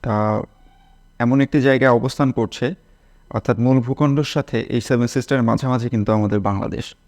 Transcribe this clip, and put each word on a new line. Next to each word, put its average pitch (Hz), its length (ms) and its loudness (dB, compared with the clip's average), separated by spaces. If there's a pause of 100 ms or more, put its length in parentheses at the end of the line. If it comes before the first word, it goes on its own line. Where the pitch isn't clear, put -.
আহ, 107 380 0 (760)
এমন 123 220 2
একটি 139 200 2
জায়গায় 131 300 4
অবস্থান 127 420 0
করছে, 123 420 -4 (560)
অর্থাৎ - 280 -2
মূল 127 220 4
ভূখণ্ডের 139 440 0
সাথে - 360 -4
এই 120 200 -2
সেভেন 120 260 0
সিস্টারের 131 360 -2
মাঝামাঝি 120 460 0
কিন্তু 110 240 0
আমাদের 104 280 0
বাংলাদেশ। - 540 -6 (140)